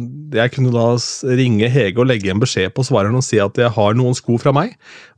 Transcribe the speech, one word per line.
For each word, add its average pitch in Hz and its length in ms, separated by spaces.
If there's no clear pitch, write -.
jeg 123 220
kunne 127 180
da 117 240
s-, - 280
ringe 123 480
Hege 113 280
og 127 80
legge 101 240
en 98 80
beskjed 95 360
på 131 120
svareren 110 320
og 127 40
si 107 200
at 101 160
jeg 117 160
har 104 200
noen 127 200
sko 117 240
fra 143 160
meg, 190 200